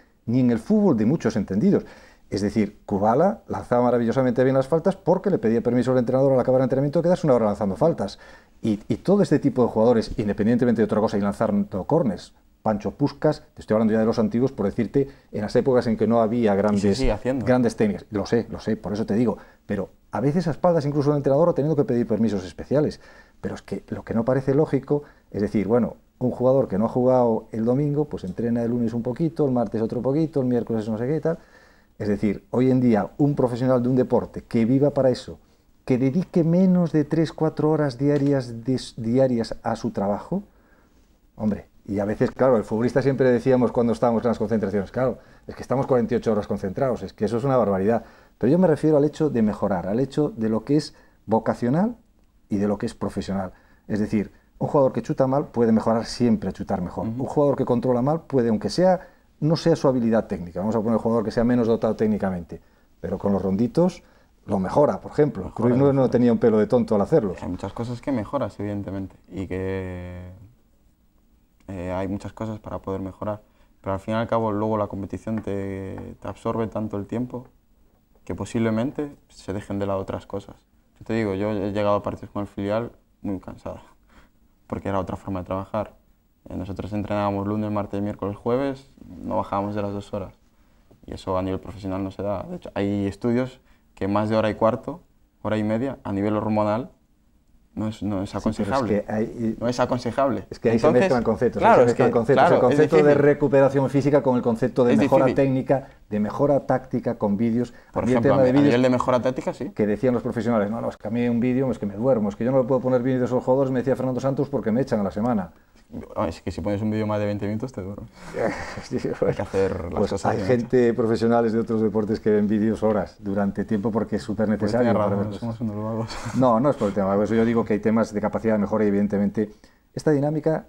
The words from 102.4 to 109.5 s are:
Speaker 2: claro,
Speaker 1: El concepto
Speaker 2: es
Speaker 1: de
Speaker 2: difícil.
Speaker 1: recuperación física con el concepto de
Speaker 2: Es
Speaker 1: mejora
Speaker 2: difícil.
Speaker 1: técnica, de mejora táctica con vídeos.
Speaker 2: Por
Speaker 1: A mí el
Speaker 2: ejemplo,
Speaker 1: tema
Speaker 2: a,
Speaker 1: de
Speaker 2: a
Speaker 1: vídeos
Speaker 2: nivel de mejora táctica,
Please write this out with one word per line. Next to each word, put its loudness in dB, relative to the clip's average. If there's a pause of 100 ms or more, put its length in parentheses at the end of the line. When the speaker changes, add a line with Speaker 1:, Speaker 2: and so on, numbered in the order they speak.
Speaker 2:
claro, 6
Speaker 1:
El 4
concepto 4
Speaker 2:
es 8
Speaker 1:
de 6
Speaker 2:
difícil. 4
Speaker 1:
recuperación 4
física 4
con 2
el 0
concepto 2
de 4
Speaker 2:
Es 6
Speaker 1:
mejora 6
Speaker 2:
difícil. 2
Speaker 1:
técnica, 0 (220)
de 0
mejora 0
táctica -2
con 0
vídeos. 0 (200)
Speaker 2:
Por -2
Speaker 1:
A 0
mí 2
el 4
Speaker 2:
ejemplo, 4
Speaker 1:
tema 4
Speaker 2:
a, 4
Speaker 1:
de 4
Speaker 2:
a 2
Speaker 1:
vídeos 6
Speaker 2:
nivel 4
de 4
mejora 2
táctica, -4